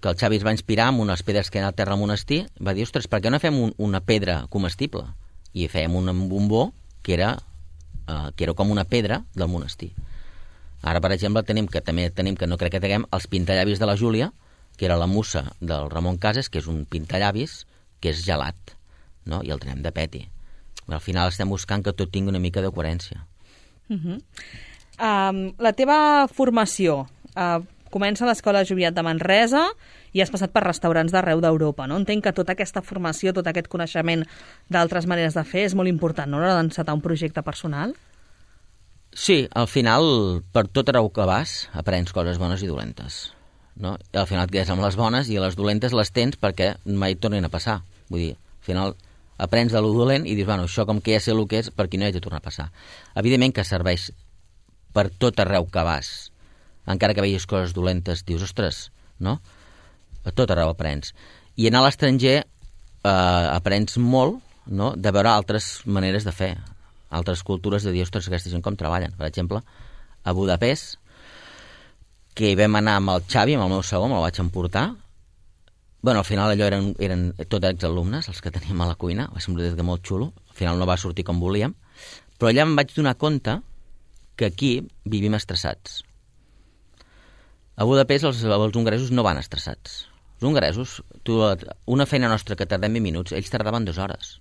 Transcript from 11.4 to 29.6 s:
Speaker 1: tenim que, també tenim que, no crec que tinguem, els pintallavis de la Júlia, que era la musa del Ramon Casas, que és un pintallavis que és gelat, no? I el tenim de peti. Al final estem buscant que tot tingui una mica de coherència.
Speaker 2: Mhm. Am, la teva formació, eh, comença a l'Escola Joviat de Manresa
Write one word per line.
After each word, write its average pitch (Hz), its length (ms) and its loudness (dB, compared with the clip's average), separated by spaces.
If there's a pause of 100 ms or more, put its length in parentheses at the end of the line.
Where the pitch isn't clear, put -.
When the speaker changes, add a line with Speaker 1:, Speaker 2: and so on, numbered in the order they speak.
Speaker 1:
tenim 107 240 -2
que, 82 160 -2
també 87 260 0
tenim 92 300 -2
que, 87 80 -2
no 87 100 0
crec 87 140 -2
que 95 100 -2
tinguem, 101 300 0
els 92 160 -4
pintallavis 95 500 0
de 107 80 0
la 101 140 2
Júlia, 117 320 0 (460)
que - 100 -2
era 87 100 4
la 85 100 2
musa 95 520 -2
del 76 320 -4
Ramon 87 260 -2
Casas, 107 320 -2
que - 140 -6
és 80 80 -8
un 78 160 -4
pintallavis 98 760 -4 (340)
que 82 160 -2
és 85 80 -8
gelat, 80 320 -2 (680)
no? 80 180 -4
I 67 80 -6
el 71 80 -4
tenim 67 240 -10
de 80 80 -4
peti. 80 320 -6 (640)
Al 80 160 -6
final 90 240 0
estem 95 240 -2
buscant 98 320 -4
que 101 80 -2
tot 90 180 -4
tingui 98 220 -2
una 92 80 -2
mica 90 240 -2
de 95 80 -2
coherència. 85 540 -6 (640)
Speaker 2:
Mhm. 185 320 -6 (760)
Am, 190 540 0 (100)
la 226 100 6
teva 294 540 6
formació, 196 800 2 (280)
eh, 175 240 0 (300)
comença 202 360 0
a 240 40 4
l'Escola 202 380 4
Joviat 180 260 2
de 180 120 -2
Manresa 196 580 4 (500)